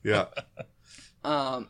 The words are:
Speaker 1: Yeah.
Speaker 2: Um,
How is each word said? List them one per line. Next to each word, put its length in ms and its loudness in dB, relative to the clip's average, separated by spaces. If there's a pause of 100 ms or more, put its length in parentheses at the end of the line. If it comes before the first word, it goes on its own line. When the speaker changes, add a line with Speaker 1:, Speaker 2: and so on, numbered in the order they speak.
Speaker 1:
Yeah. 220 4 (1000)
Speaker 2:
Um, 460 -2